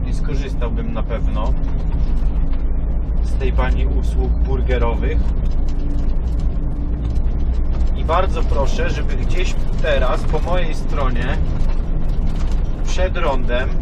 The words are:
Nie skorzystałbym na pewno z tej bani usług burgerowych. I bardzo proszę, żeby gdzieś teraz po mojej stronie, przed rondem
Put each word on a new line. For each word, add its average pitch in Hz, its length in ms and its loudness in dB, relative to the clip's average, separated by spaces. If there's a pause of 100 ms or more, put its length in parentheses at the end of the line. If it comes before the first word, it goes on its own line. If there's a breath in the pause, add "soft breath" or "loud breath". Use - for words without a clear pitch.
Nie - 80 -4
skorzystałbym - 800 -2
na 110 100 -4
pewno - 500 -2 (1700)
z - 100 0
tej - 200 0
bani - 320 2
usług - 460 0
burgerowych. 120 880 0 (2750)
I - 60 -2
bardzo 165 400 0
proszę, - 460 0
żeby - 260 -2
gdzieś - 400 0 (260)
teraz - 420 0
po 156 160 0
mojej - 340 0
stronie, 160 640 0 (1500)
przed - 320 0
rondem 123 520 0 (120)